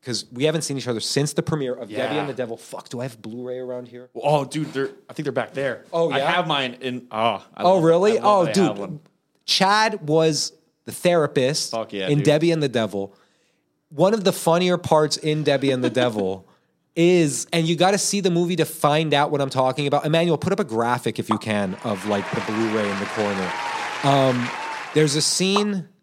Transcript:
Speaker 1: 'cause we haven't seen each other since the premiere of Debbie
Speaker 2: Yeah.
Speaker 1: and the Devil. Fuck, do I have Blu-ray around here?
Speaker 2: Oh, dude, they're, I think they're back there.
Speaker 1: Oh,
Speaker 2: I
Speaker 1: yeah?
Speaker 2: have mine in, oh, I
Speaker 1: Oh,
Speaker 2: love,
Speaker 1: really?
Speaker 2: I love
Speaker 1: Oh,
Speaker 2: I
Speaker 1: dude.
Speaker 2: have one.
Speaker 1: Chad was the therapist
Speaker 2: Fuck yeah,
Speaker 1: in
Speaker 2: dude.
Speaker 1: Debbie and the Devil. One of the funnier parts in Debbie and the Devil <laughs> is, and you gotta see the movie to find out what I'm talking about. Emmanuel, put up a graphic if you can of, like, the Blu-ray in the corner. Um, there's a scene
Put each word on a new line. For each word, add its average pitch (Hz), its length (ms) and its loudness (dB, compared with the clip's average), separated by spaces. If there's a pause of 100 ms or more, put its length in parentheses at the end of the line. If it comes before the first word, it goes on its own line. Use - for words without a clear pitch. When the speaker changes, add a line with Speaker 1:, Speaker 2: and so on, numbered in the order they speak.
Speaker 1:
'cause 113 280 -6
we 123 120 -4
haven't 156 180 2
seen 143 140 -6
each 120 120 -6
other 113 120 -2
since 147 320 0
the 175 100 -2
premiere 143 320 -2
of 120 140 -12
Debbie 127 260 -4
Speaker 2:
Yeah. 151 60 -2
Speaker 1:
and - 80 -4
the 135 60 -6
Devil. 117 240 -6
Fuck, - 320 -16
do 120 100 -8
I 127 40 -6
have 117 180 -12
Blu-ray 123 360 -10
around 123 300 -8
here? 123 260 -20
Speaker 2:
Oh, 143 300 2
dude, 147 300 -6
they're, 135 160 -2 (180)
I 131 60 -16
think 160 100 -8
they're 143 80 -4
back 123 220 -4
there. 135 380 -4
Speaker 1:
Oh, 165 180 2
Speaker 2:
I 139 80 0
Speaker 1:
yeah? 143 120 0
Speaker 2:
have 175 160 0
mine 135 360 -2
in, 123 280 -6
oh, 110 320 0 (140)
I - 60 -8
Speaker 1:
Oh, 180 140 6
Speaker 2:
love, 156 80 2
Speaker 1:
really? 180 340 6
Speaker 2:
I - 40 -4
love 196 240 4
Speaker 1:
Oh, 139 40 -2
Speaker 2:
I - 20 -4
Speaker 1:
dude. 190 120 4
Speaker 2:
have 107 140 -2
one. 101 220 -10 (460)
Speaker 1:
Chad 202 600 2
was 156 460 2 (320)
the - 80 -12
therapist 147 800 2
Speaker 2:
Fuck 113 220 -6
yeah, 95 160 -4
Speaker 1:
in 147 100 4
Speaker 2:
dude. 147 80 0
Speaker 1:
Debbie 156 260 4
and 160 100 0
the 143 60 0
Devil. 104 460 -4 (760)
One 170 240 2
of 214 120 -2
the 185 80 4
funnier 180 440 2
parts 156 400 2
in 151 280 -2
Debbie 139 260 2
and 127 140 0
the 123 60 2
Devil 107 580 -2 (240)
<laughs> - 240 -16
is, 165 560 4
and 170 140 2
you 170 100 2
gotta 185 220 4
see 202 220 0
the 185 100 2
movie 175 260 0
to 160 80 2
find 151 500 0
out 143 160 2
what 143 100 0
I'm 139 100 0
talking 131 360 0
about. 143 180 0
Emmanuel, 165 320 2
put 180 160 -2
up 196 80 -2
a 202 40 0
graphic 117 540 -2
if 117 100 -4
you 107 100 0
can 101 360 -2 (100)
of, 101 220 -4
like, 101 260 0
the - 100 -2
Blu-ray 107 480 -2
in 98 80 -4
the 98 80 -6
corner. 95 460 -2 (520)
Um, 131 440 2 (460)
there's 151 220 2
a 156 60 0
scene 196 680 0 (140)